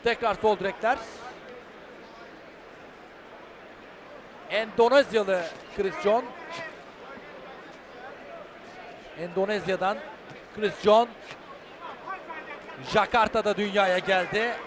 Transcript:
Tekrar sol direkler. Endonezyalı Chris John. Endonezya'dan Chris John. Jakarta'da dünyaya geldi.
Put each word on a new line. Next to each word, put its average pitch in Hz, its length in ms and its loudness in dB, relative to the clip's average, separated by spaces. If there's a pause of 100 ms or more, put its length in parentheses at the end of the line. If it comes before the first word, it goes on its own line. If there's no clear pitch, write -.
Tekrar 226 320 2
sol 214 240 4
direkler. 208 380 2 (3500)
Endonezyalı 214 920 6 (360)
Chris 196 260 0
John. 226 220 6 (3000)
Endonezya'dan 185 760 0 (580)
Chris 208 280 -2
John. 220 240 8 (1900)
Jakarta'da 208 640 4
dünyaya 196 420 4
geldi. 190 560 2 (120)